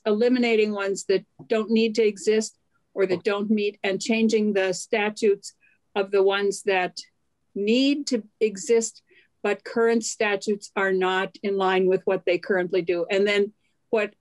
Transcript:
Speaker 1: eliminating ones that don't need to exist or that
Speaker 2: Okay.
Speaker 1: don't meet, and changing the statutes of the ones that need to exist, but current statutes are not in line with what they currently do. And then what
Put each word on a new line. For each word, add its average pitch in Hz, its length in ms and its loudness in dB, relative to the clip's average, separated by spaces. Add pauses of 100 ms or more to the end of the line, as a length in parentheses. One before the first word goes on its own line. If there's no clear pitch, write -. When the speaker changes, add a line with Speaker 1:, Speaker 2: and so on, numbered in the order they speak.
Speaker 1:
eliminating 226 680 2
ones 196 320 -4
that 190 200 0 (220)
don't 220 240 -2
need 226 240 2
to 226 120 2
exist 214 520 0 (360)
or 196 120 0
that 180 140 -2
Speaker 2:
Okay. 208 100 -2
Speaker 1:
don't 208 200 -2
meet, 208 320 0
and 196 180 -2
changing 220 520 2
the 190 220 0
statutes 208 800 -2 (400)
of 196 160 -4
the 202 120 4
ones 196 420 0
that 185 360 0 (540)
need 262 540 0
to 226 140 -2 (180)
exist, 220 600 -2 (400)
but - 220 -4
current 233 400 0
statutes 208 680 -4
are 196 180 0
not 185 500 -2
in 196 140 -2
line 185 300 2
with 185 200 0
what 190 180 0
they 175 140 0
currently 180 440 -2
do. 170 280 -2
And 202 160 2
then 202 260 0 (380)
what 208 300 -2